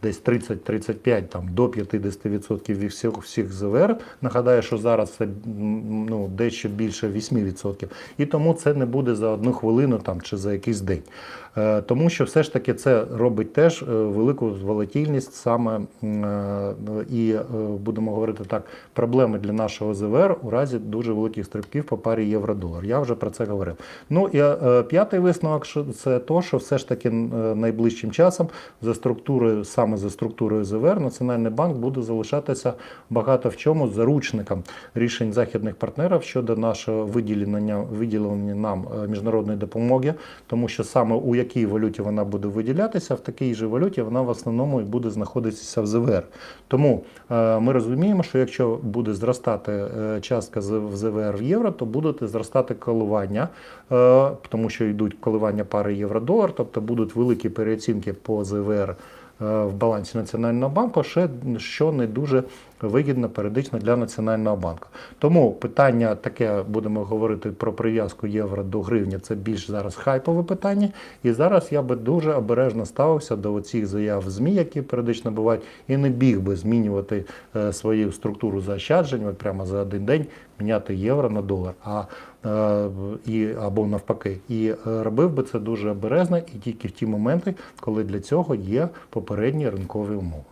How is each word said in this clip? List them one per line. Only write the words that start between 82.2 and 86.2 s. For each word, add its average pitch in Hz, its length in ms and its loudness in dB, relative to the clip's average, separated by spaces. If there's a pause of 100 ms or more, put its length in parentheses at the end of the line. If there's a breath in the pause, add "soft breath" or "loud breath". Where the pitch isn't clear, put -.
е, 104 420 2 (380)
і, 110 220 0 (140)
або 104 240 0
навпаки. 101 520 -4 (100)
І, 110 180 0
е, 110 360 -2
робив 117 280 4
би 135 120 0
це - 160 -4
дуже 107 320 -2
обережно 147 480 2